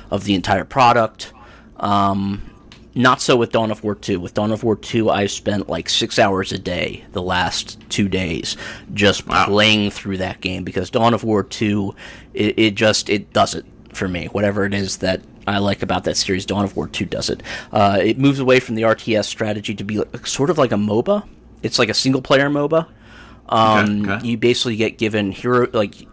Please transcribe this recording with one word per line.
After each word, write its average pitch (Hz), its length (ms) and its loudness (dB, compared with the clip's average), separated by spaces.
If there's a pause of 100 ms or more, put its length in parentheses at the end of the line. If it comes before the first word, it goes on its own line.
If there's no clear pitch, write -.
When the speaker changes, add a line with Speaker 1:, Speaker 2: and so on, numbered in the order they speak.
(100)
Speaker 1:
of 101 140 -2
the 104 100 2
entire 95 300 0
product. 120 680 2 (440)
Um, 98 680 0 (520)
not 127 260 2
so 139 160 2
with 117 160 0
Dawn 113 180 2
of 104 140 -6
War 104 100 -2
two. 98 260 -4
With - 140 -10
Dawn 104 180 0
of 107 120 -4
War 110 120 2
two, 110 340 0
I've 98 200 2
spent, - 380 -4
like, 82 200 -6
six - 300 -2
hours 98 340 2
a 98 60 -6
day 87 540 -6
the 92 100 -6
last 90 560 -4 (100)
two 104 200 -2
days 90 480 -4 (360)
just 101 340 0
Speaker 2:
Wow. 92 200 2
Speaker 1:
playing 104 460 2
through 98 260 -6
that 92 220 -6
game 90 240 -6
because 92 260 -6
Dawn 117 240 2
of 104 100 0
War 107 200 2
two, 104 500 -2 (400)
it, 104 240 0
it 110 160 4
just, 107 340 2
it 101 240 -2
does 101 220 2
it - 100 -10 (280)
for 98 160 -4
me. 85 180 -6
Whatever 101 380 -2
it 101 100 -2
is 98 240 -4
that 92 220 -2 (260)
I 101 120 0
like 101 240 0
about 92 220 -2
that 78 120 -2
series, 95 280 -2
Dawn 101 200 -2
of 95 120 -4
War 82 120 -4
two - 180 -6
does - 240 -4
it. - 120 -6 (300)
Uh, 101 300 4
it 110 160 2
moves 139 220 4
away 131 200 6
from 120 140 -4
the 110 100 0
R 110 120 4
T 110 200 0
S 101 120 0
strategy 107 480 -4
to 101 80 -10
be, 104 140 -4
like, - 280 -6
sort 143 240 0
of 156 80 0
like 131 140 2
a 107 40 2
moba. 113 460 0 (400)
It's - 160 -2
like 120 120 2
a 104 40 -2
single-player 135 560 2
moba. 147 380 0 (600)
Um, 104 540 4
Speaker 2:
Okay, 101 100 -2
okay. 107 160 -4
Speaker 1:
you 117 80 0
basically 117 400 0
get - 220 -2
given 107 320 0
hero, 123 420 0
like, 107 220 0 (180)